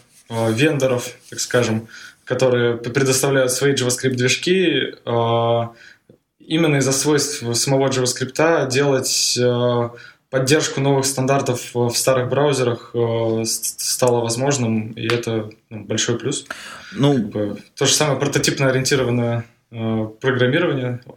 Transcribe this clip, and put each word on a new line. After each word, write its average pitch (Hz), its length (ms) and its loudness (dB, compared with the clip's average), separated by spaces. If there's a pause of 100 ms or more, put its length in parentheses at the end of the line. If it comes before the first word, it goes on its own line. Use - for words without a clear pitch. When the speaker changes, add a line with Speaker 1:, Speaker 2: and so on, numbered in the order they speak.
(300)
Speaker 1:
э, 113 240 0
вендоров, 131 560 2 (220)
так - 80 -12
скажем, 113 480 0 (360)
которые 120 540 2
п-, 120 140 -6
предоставляют 131 600 2
свои 139 220 2
JavaScript-движки, 127 1200 0 (120)
э, 117 560 2 (840)
именно 160 280 2
из-за 135 160 2
свойств 143 520 0 (120)
самого 135 340 2
JavaScript 131 800 0
делать, 135 680 0
э, 120 500 2 (400)
поддержку 135 520 0
новых 139 240 2
стандартов 131 680 -2
в, 120 160 0
в 113 80 -2
старых 123 320 2
браузерах, 127 640 0
э, 120 40 -2 (480)
с-, - 340 -6
стало 120 420 2
возможным, 117 680 -2
и 113 160 -8
это, 113 420 -2 (200)
ну, 104 160 -14
большой 113 340 -2
плюс. - 260 -6 (460)
Speaker 2:
Ну, 139 240 2
Speaker 1:
Как 101 140 0
бы 104 280 -4 (180)
то 139 100 0
же - 80 4
самое 147 260 2
прототипно - 500 0
ориентированное, 120 760 0 (260)
э, 113 360 -2 (120)
программирование, 131 840 0 (160)